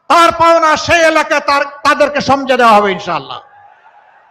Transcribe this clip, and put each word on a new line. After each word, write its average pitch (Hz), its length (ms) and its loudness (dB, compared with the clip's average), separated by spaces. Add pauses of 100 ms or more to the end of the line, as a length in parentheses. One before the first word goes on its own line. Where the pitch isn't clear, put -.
তার 339 240 2
পাওনা 330 460 2
সেই 339 220 -2
এলাকায় 311 400 0
তার, 285 260 -2
তাদেরকে 285 560 -2
সমঝে 262 360 -2
দেওয়া 233 160 4
হবে 208 180 2
ইনশাআল্লাহ। 151 500 -10 (880)